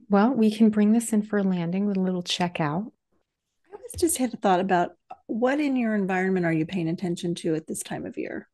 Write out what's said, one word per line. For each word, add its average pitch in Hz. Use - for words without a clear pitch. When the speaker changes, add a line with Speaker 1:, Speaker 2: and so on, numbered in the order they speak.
Speaker 1:
Well, 202
we 220
can 220
bring 214
this 233
in 214
for 214
a 202
landing 185
with 202
a 190
little 185
checkout. 175
Speaker 2:
I -
always 480
just 330
had 254
a 214
thought 196
about 190
what 254
in 285
your 226
environment 190
are 165
you 160
paying 165
attention 175
to 165
at 160
this -
time -
of -
year? -